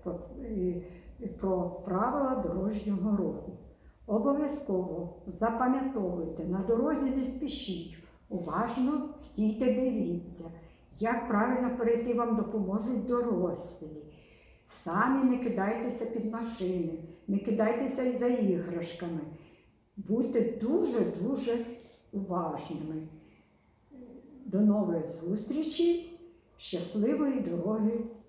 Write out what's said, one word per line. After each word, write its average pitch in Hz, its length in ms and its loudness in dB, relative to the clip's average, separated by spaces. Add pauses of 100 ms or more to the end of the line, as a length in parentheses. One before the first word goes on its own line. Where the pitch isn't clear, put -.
по, 175 160 -6 (240)
е, 180 380 -2 (580)
про 180 300 0
правила 262 680 0
дорожнього 202 800 0
руху. - 400 -2 (500)
Обов'язково 202 1200 0
запам'ятовуйте, 220 1160 0
на 190 180 0
дорозі 269 420 2
не 262 180 2
спішіть, - 760 -4 (320)
уважно 233 880 0
стійте, 214 480 0
дивіться, 208 760 0 (560)
як 233 280 0
правильно 247 500 2
перейти, 233 360 2
вам 233 220 2
допоможуть 208 720 0
дорослі. 180 1000 -2 (600)
Самі 262 580 2
не 247 140 6
кидайтеся 220 680 0
під 220 280 -2
машини, 185 680 -2 (280)
не 196 100 2
кидайтеся 240 680 2
і 240 140 2
за 240 100 2
іграшками. 170 920 0 (760)
Будьте 226 640 0
дуже-дуже 240 960 2 (540)
уважними. 160 960 -4 (1400)
До 196 160 2
нової 196 420 4
зустрічі, 302 1120 0 (420)
щасливої 240 800 0
дороги 214 680 0 (240)